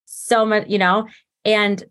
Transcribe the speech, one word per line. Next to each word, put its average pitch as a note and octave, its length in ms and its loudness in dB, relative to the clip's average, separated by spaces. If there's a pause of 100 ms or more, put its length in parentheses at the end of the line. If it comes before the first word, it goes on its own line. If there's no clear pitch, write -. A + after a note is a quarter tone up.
So - 400 0
much, G#3+ 220 -2
you G3+ 100 -2
know, G3+ 300 2 (380)
and G#3 460 0